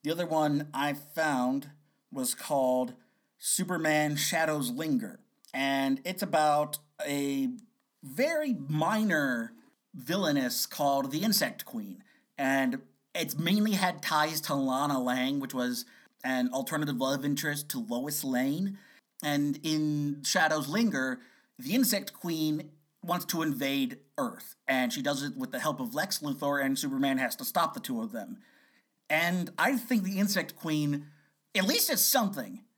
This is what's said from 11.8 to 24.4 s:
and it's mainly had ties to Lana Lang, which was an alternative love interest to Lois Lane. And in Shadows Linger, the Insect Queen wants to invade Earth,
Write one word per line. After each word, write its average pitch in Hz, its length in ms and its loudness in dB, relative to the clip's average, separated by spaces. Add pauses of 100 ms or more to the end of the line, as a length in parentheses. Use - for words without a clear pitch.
and 135 440 2 (340)
it's 151 220 -2
mainly 208 340 4
had 185 320 0
ties 156 380 2
to - 120 -2
Lana 135 480 2
Lang, 127 380 2
which 131 140 -6
was 123 320 -2 (380)
an 127 300 2
alternative 139 440 -2
love 135 280 0
interest 143 440 -2
to 131 100 -4
Lois 123 440 -4
Lane. 139 540 0 (460)
And 147 400 0
in 151 600 0
Shadows 156 460 2
Linger, 143 500 0 (380)
the 131 160 -4
Insect 220 400 2
Queen 156 560 0 (340)
wants 175 220 -2
to 165 160 0
invade 135 560 0 (220)
Earth, - 360 -6 (120)